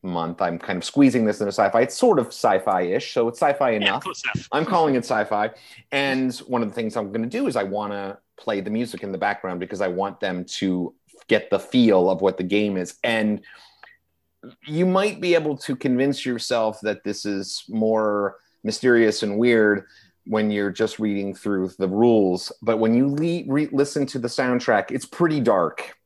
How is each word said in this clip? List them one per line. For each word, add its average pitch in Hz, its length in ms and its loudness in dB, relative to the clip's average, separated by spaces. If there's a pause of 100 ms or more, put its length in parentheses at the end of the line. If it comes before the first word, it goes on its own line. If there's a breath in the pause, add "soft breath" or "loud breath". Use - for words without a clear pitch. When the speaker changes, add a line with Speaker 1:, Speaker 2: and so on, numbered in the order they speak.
Speaker 1:
month. 85 380 -4
I'm 85 180 -2
kind - 180 -6
of 85 60 -6
squeezing 127 420 4
this 104 140 0
into 101 140 -2
sci-fi. 113 280 4
It's 131 160 0
sort 220 220 4
of 117 80 -2
sci-fi-ish, 95 880 0
so 117 160 2
it's 120 100 -12
sci-fi 143 320 2
Speaker 2:
Yeah, 110 60 2
Speaker 1:
enough. 107 260 0
Speaker 2:
close 185 220 -10
enough. 117 260 -6
Speaker 1:
I'm 156 140 0
calling 160 300 2
it 120 100 -2
sci-fi. 107 460 -2 (420 loud breath)
And 135 420 0 (120)
one 123 140 -2
of 110 60 -2
the 98 80 -10
things 110 220 -4
I'm 104 160 -6
gonna 113 120 -2
do 226 220 -4
is 135 80 -2
I 107 80 0
wanna 101 560 -6 (180)
play 104 220 -4
the 95 100 -6
music 110 320 -4
in 98 120 -8
the 95 40 -8
background 92 440 -4
because 92 180 -8
I 98 80 0
want 95 320 -4
them 90 240 -4 (160)
to 90 340 -2 (360)
get 107 200 2
the 98 100 2
feel 101 500 4
of 95 120 0
what 95 160 2
the 92 60 -4
game 101 320 0
is. 90 260 -6
And 110 400 0 (1300 loud breath)
you 160 180 0
might 190 360 0
be 175 120 2
able 151 240 2
to - 180 -4
convince 131 500 0
yourself 117 560 -2
that 101 220 -4
this 101 220 -6
is 98 420 -6
more 110 680 0 (280 soft breath)
mysterious 113 600 2
and 104 160 -2
weird 110 460 4 (420 soft breath)
when 107 240 0
you're 101 200 0
just 107 280 -2
reading 101 340 -2
through 92 360 -2 (100)
the 95 80 0
rules. 101 640 4 (100)
But 110 160 0
when 113 180 4
you 131 140 4
le-, 160 420 -2
re-, 147 200 0
listen 139 360 0
to 135 120 -6
the 120 80 -4
soundtrack, 123 640 0
it's 135 140 -6
pretty 156 340 0
dark. 98 560 0 (100)